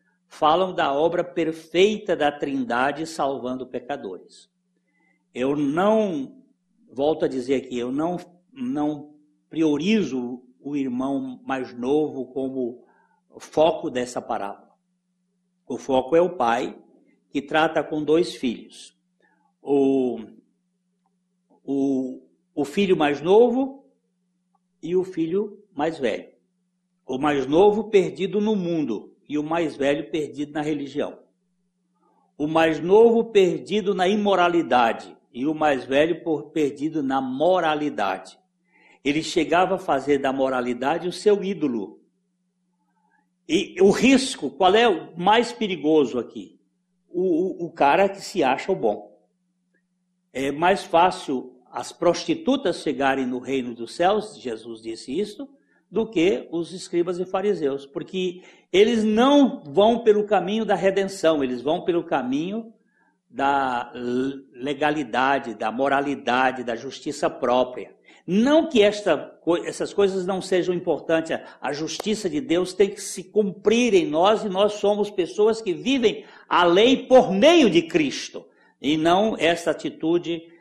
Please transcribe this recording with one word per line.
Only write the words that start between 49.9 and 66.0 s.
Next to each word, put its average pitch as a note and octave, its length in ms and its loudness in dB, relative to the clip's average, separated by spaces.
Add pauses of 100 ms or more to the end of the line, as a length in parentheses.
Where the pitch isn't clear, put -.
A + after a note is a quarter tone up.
É C#3 220 -4
mais F3+ 320 2
fácil E3 720 0 (120)
as A#2+ 200 -10
prostitutas F3 920 0
chegarem C3+ 440 0
no B2+ 120 -4
reino B2 360 -4
dos A#2 200 -12
céus, F#3 440 0
Jesus A2+ 440 -10
disse A2+ 360 -8
isso, G#3 300 -8 (440)
do A3+ 140 -2
que G3 440 0
os E3 220 -6
escribas F3 460 -4
e F3+ 80 -4
fariseus, E3 580 -2
porque F3+ 580 -8 (300)
eles G#3+ 320 4
não B3 580 4
vão G3+ 360 2
pelo G#3 260 4
caminho G#3 400 0
da G3+ 100 0
redenção, F#3 720 0
eles B2 160 -4
vão D#3 220 -2
pelo E3 200 0
caminho D#3+ 720 -4 (560)
da C3 640 -2
l-, B2+ 480 -4 (120)
legalidade, C3+ 1000 -2
da A2 160 -4
moralidade, C3 920 0